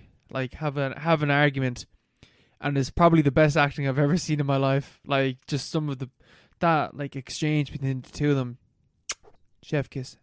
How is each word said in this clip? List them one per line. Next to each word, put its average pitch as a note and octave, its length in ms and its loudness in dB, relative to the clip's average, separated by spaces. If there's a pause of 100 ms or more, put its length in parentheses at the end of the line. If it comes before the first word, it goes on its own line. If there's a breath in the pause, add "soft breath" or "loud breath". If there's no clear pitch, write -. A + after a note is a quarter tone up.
(300)
like, B2+ 240 -6
have C#3+ 220 -6
a, C3+ 240 -4
have D#3 240 2
an C#3+ 80 2
argument, C3+ 540 0 (760 soft breath)
and C#3 180 -2
it's C3 120 0
probably E3 320 6
the C#3 100 2
best D3+ 240 4
acting C#3 320 0
I've C3 100 -2
ever D3+ 180 2
seen D#3 220 -2
in C#3+ 80 -2
my C#3 100 0
life. C3+ 480 -2
Like, C3+ 340 -2 (100)
just C#3+ 220 -4
some D#3 180 -2
of C3+ 100 -6
the, B2+ 100 -10 (520 soft breath)
that, D#3+ 360 0
like, C#3+ 200 -10
exchange D3+ 560 -2
between C3+ 300 -4
the - 80 -20
two D3 200 0
of C#3+ 60 2
them. B2 220 -6 (1040)
Chef D3 240 -4
kiss. - 340 -12